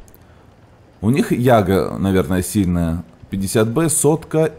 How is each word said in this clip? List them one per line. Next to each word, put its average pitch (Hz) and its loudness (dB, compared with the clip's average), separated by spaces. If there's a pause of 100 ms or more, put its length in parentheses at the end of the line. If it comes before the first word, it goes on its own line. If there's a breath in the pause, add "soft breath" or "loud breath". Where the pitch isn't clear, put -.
(1000 soft breath)
У 104 0
них 147 0
Яга, 104 2
наверное, 92 0
сильная. 87 -2 (260)
Пятьдесят 110 0
Б, 156 -2
сотка 156 0